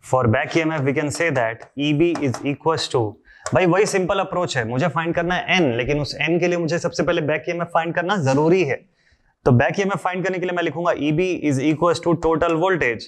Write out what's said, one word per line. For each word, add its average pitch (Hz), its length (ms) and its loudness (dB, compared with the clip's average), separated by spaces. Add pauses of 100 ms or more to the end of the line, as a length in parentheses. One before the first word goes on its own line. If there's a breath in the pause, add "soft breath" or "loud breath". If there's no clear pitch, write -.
(100)
for 127 140 2 (100)
back 147 220 0
ईएमएफ़ 160 260 0
we 135 160 0
can 147 200 -2
say 165 200 0
that 113 260 -2 (140)
ईबी 151 340 2 (160)
is 117 140 -4 (100)
equals 156 420 -2
to, 123 100 2 (500 loud breath)
भाई 180 120 4
वही 185 200 4
सिंपल 190 340 -2
अप्रोच 175 360 -4
है, 120 120 0
मुझे 131 200 0
फाइंड 160 260 -2
करना 170 200 -2
है 170 220 0
एन, 156 200 2
लेकिन 131 240 0
उस 139 200 -6
एन 160 200 2
के 175 80 2
लिए 175 100 0
मुझे 165 200 -2
सबसे - 240 -4
पहले 170 200 0
बैक 156 260 -2
ईएमएफ़ 170 260 -4
फाइंड 165 200 0
करना 175 280 0
जरूरी 156 420 4
है। 131 120 -2 (680)
तो 143 60 6
बैक 139 280 4
ईएमएफ़ 196 180 0
फाइंड 185 260 -4
करने 185 140 -2
के 180 80 -4
लिए 180 100 -4
मैं 175 60 -2
लिखूंगा 170 360 -2
ईबी 151 300 0 (220)
is 135 140 2
equals 156 420 2
to 170 80 4 (100)
total 165 380 2
voltage 147 460 0